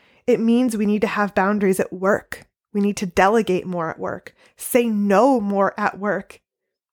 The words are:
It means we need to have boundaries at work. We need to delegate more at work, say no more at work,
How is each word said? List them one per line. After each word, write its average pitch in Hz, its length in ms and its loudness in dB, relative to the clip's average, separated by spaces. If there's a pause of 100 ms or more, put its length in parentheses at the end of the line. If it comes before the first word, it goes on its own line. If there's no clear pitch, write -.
(260)
It 240 140 2
means 233 380 2
we 214 80 0
need 208 160 0
to 220 60 0
have 202 280 -2
boundaries 196 460 0
at - 100 -6
work. - 560 -4 (240)
We 208 80 -4
need 202 180 0
to 202 100 -6
delegate 190 580 2
more 175 240 -6
at - 100 -10
work, - 360 -10 (200)
say - 300 0
no 214 560 2
more 196 360 -2
at 208 220 -4
work, 196 400 -6 (540)